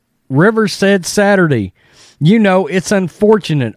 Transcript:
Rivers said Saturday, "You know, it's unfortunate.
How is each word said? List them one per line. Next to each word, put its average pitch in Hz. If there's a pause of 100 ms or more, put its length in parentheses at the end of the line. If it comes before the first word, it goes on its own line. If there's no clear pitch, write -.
(280)
Rivers 208
said 196
Saturday, 170 (480)
"You 185
know, 190
it's 180
unfortunate. 185